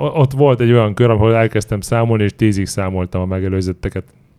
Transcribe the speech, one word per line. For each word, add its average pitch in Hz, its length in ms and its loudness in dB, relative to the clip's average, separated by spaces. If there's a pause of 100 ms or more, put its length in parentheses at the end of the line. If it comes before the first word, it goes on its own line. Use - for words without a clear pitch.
o-, 151 160 -2
ott 135 120 2
volt 135 280 2
egy 120 120 2
olyan 110 220 2
kör, 120 160 2
ahol 113 260 2
elkezdtem 107 460 -2
számolni, 117 420 0
és 98 120 -2
tízig 98 320 0
számoltam 92 540 -4
a 92 40 -4
megelőzötteket. 92 760 -4 (360)